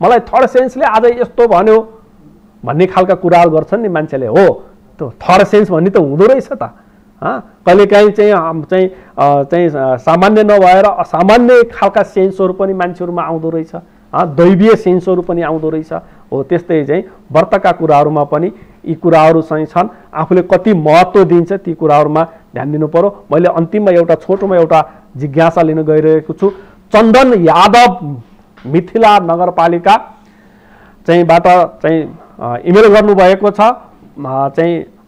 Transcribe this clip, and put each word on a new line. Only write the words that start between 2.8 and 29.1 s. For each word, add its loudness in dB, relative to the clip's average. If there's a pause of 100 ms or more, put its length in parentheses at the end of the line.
खालका 0
कुराहरू 2
गर्छन् -2
नि -4
मान्छेले। -6
हो, 2 (340)
त्यो -10
थर्ड 0
सेन्स 0
भन्ने 0
त 0
हुँदो 2
रहेछ 0
त। -12 (480)
अ, -6 (280)
कहिलेकाहीँ 4
चाहिँ, 0
अम, -4
चाहिँ, -2 (300)
अ, 2
चाहिँ, -2
अ, -4
सामान्य 2
नभएर 4
असामान्य 2
खालका -2
सेन्सहरू -4
पनि -4
मान्छेहरूमा -8
आउँदो -8
रहेछ, -8 (420)
अ, -2
दैवीय 2
सेन्सहरू -2
पनि -6
आउँदो -6
रहेछ। -8 (400)
हो, -4
त्यस्तै -4
चाहिँ -4 (280)
व्रतका 0
कुराहरूमा 0
पनि -6 (340)
यी -6
कुराहरू 2
चाहिँ -6
छन्। -4 (260)
आफूले -2
कति 0
महत्त्व 2
दिन्छ 0
ती -8
कुराहरूमा 0 (320)
ध्यान -8
दिनु -4
पर्यो। -2
मैले 0
अन्तिममा -2
एउटा 2
छोटोमा -4
एउटा 0 (260)
जिज्ञासा -2
लिन -2
गइरहेको 0
छु। -4 (420)
चन्दन 4
यादव 2 (500)
मिथिला 0